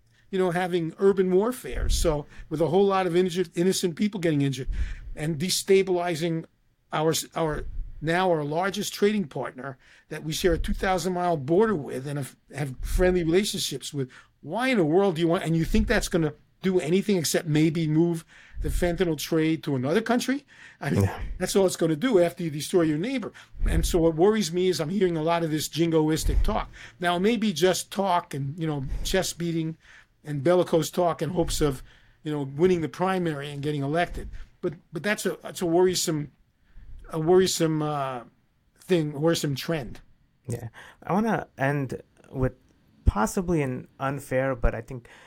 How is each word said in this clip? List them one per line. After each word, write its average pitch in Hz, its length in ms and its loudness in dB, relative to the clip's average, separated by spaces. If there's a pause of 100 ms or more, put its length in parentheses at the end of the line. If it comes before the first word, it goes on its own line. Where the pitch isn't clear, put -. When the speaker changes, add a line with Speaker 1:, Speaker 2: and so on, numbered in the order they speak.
(300)
Speaker 1:
you 190 80 -4
know, 185 140 2
having 175 480 -2
urban 196 320 4
warfare? 185 580 0
So 147 360 2 (240)
with 156 120 -2
a 160 60 4
whole 190 180 4
lot 190 220 2
of 165 80 0
injured, 180 400 0
innocent 180 400 0
people 202 240 -2
getting 156 220 2
injured 135 260 -2 (480)
and 156 240 -4
destabilizing 175 1040 0 (460)
our, 156 220 2 (220)
our, 156 300 -2 (360)
now 175 300 2
our 156 120 0
largest 185 500 -4
trading 208 320 2
partner 127 520 -10 (320)
that 151 140 -12
we 156 100 -4
share 170 200 4
a 156 40 2
two 180 160 -2
thousand 185 400 -2
mile 175 240 0
border 180 380 2
with 131 320 -8
and 143 100 -6
have, 135 180 -8 (200)
have 135 260 -4
friendly 180 420 2
relationships 160 680 -2
with. 135 160 -4 (320)
Why 208 280 -4
in 247 80 2
the 170 80 4
world 180 300 4
do 165 60 -4
you 165 60 2
want, 165 160 0
and 160 120 0
you 165 100 2
think 214 220 2
that's 214 200 0
gonna 160 260 0 (300)
do 185 160 2
anything 190 380 2
except 165 300 -2
maybe 156 400 2
move 165 380 2 (360)
the - 80 -2
fentanyl 170 480 0
trade 160 460 0
to 143 120 -2
another 147 260 0
country? 247 440 -2 (360)
I - 80 -4
mean, 101 140 2
Speaker 2:
Yeah. - 160 0 (180)
Speaker 1:
that's - 180 -2
all 190 120 6
it's 180 80 -4
gonna 160 200 2
do 202 240 4
after 170 240 2
you 160 60 -2
destroy 156 320 0
your 156 160 2
neighbor. 214 360 -4 (340)
And 165 180 2
so 180 140 2
what 160 160 4
worries 196 360 2
me 180 160 0
is 165 140 0
I'm 151 80 -4
hearing 185 260 2
a 156 60 -2
lot 170 220 0
of 151 80 -2
this 151 180 -4
jingoistic 156 720 2
talk. 202 300 0 (280)
Now, 175 180 0
it - 20 -2
may 220 180 2
be 202 160 0
just 170 380 2
talk 175 420 0
and, 139 240 -6
you 160 80 -4
know, 143 200 -4 (180)
chest - 340 -2
beating 165 400 -4 (480)
and 147 180 -4
bellicose 170 460 2
talk 170 320 0
in 156 80 -4
hopes 170 320 -2
of, 139 220 0 (400)
you 151 80 -6
know, 143 240 -4
winning 175 260 4
the 147 80 -2
primary 165 640 -2
and 143 100 -10
getting 147 220 -2
elected. 165 460 -4 (300)
But, 175 140 -6 (180)
but 156 120 -8
that's 208 220 -2
a, 175 180 -4
that's - 180 -12
a 180 40 0
worrisome, 170 640 0 (800)
a 165 80 -4
worrisome, 165 600 4
uh, 139 400 -4 (600)
thing, 156 320 0
a 139 60 -8
worrisome 156 360 0
trend. 135 460 -6 (460)
Speaker 2:
Yeah. 117 200 -8 (340)
I - 120 -4
wanna 214 340 0 (100)
end 139 440 -2 (300)
with 131 220 -2 (520)
possibly 185 560 2
an 127 260 -4 (120)
unfair, 135 560 -2
but 113 200 0
I 110 60 -8
think 123 260 -14 (200)